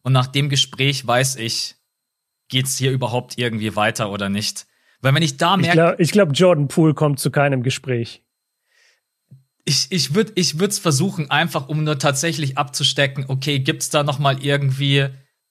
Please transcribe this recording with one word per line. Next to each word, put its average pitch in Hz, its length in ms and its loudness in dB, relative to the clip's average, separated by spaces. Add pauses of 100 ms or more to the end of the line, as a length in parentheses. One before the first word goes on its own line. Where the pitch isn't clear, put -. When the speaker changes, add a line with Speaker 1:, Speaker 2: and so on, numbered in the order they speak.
Speaker 1:
Und 127 100 -2
nach 131 160 4
dem 143 220 0
Gespräch 135 580 0
weiß 127 300 2
ich, - 380 -6 (760)
geht's 131 280 -2
hier 131 140 0
überhaupt 123 460 -4
irgendwie 110 400 -4
weiter 107 340 0
oder 101 160 -4
nicht? 104 380 -4 (360)
Weil 135 120 2
wenn 160 100 2
ich 143 140 -2
da 175 180 2
Speaker 2:
Ich 185 60 2
Speaker 1:
merk 170 120 2
Speaker 2:
glaub, 170 260 4
ich 165 120 2
glaub, 196 220 4
Jordan 151 340 4
Poole 160 260 2
kommt 147 260 0
zu 139 120 -2
keinem 139 320 0
Gespräch. 123 640 -6 (1400)
Speaker 1:
Ich, - 280 2
ich 156 240 -2
würd, 220 200 0
ich 165 240 -2
würd's 202 200 0
versuchen, 156 500 0
einfach 147 400 0
um 151 140 0
nur 151 160 0
tatsächlich 139 580 0
abzustecken, 135 720 -2
okay, 139 320 -2
gibt's 151 300 -2
da 147 140 2
noch 135 160 -2
mal 135 240 0
irgendwie, 139 640 2 (440)